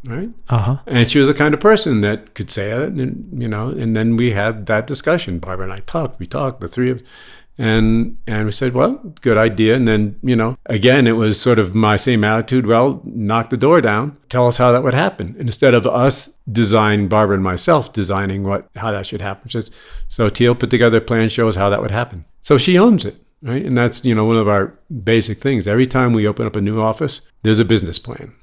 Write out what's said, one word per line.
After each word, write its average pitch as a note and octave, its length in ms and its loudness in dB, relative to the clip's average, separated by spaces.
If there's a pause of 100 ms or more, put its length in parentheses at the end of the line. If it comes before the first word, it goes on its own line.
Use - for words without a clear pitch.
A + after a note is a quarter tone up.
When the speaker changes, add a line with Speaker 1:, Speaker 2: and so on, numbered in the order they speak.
Speaker 1:
right? D3+ 240 -8 (180)
Speaker 2:
Uh-huh. A#2+ 300 0 (100)
Speaker 1:
And A#2+ 220 0
she C#3+ 100 2
was C3+ 80 6
the D3 60 2
kind D3+ 200 2
of D3+ 60 -2
person G3+ 420 2
that G#2+ 320 -4
could F#2+ 160 -10
say G#2 220 -6
it. C#3+ 220 -4
And, C3 480 -8
you A#2 80 -4
know, G#2+ 200 -4
and A#2 240 -4
then A2+ 220 2
we A#2 160 2
had G#2 360 -2
that G#2+ 200 0
discussion. C3 520 -2
Barbara F#2 260 -8
and F#2 80 -8
I F#2+ 80 -12
talked, - 360 -6
we F#2 100 -10
talked, C3 340 -6
the F2 80 -10
three B2+ 220 -2
of A#2+ 80 -6
us. - 40 -20 (580)
And, A2+ 540 2 (100)
and G#2+ 200 -4
we G#2 80 -4
said, B2+ 200 -2
"Well, F#3+ 280 0 (180)
good A2 180 2
idea." A2 380 2
And C3 100 0
then, G#2+ 380 0
you B2+ 100 0
know, A#2 220 0 (120)
again, A#2+ 400 4
it A2+ 100 2
was G#2+ 240 0
sort A#2+ 180 4
of F#2 160 -2
my G#2+ 220 4
same A2+ 260 0
attitude. A2+ 420 0
"Well, A#2+ 380 2
knock A2 460 -2
the B2+ 80 -2
door D3 240 4
down. A#2 340 0 (140)
Tell B2 180 2
us A#2+ 80 2
how B2 160 4
that B2 100 4
would B2 120 0
happen." C3+ 440 -2
And A#2+ 120 -4
instead B2+ 240 4
of A2+ 120 2
us B2 440 0 (200)
designing, G#2 600 2
Barbara G#2+ 260 2
and F#2+ 80 -2
myself G#2+ 480 0
designing G2 540 -4
what, G2 320 -4
how A2 160 -4
that G2 140 -6
should G2+ 140 -10
happen. G2 280 -10
She - 80 -8
says, - 140 -8 (360)
"So G#2+ 220 0
Teal A#2+ 260 2
put - 140 -4
together A2+ 300 4
a - 20 0
plan, A2+ 260 0
show A2+ 220 0
us F#2 80 -4
how G2+ 120 2
that G2+ 120 0
would - 100 -6
happen." G2+ 320 -6 (160)
So - 180 2
she F3+ 220 4
owns G#3+ 240 4
it, - 140 -12 (260)
right? B2+ 220 -6
And B2+ 120 0
that's, A#2+ 280 -2
you A#2 100 2
know, G#2+ 80 2
one A2+ 140 2
of G#2 100 2
our G2 320 0 (240)
basic A2 380 0
things. A#2 260 -2
Every A#2+ 180 2
time B2+ 280 0
we G#2+ 120 2
open A2 220 -2
up G2+ 80 -8
a G#2+ 60 -2
new G#2+ 180 -2
office, A2 440 -4 (200)
there's G#2+ 160 4
a F#2 60 4
business F#2 340 0
plan. - 440 -14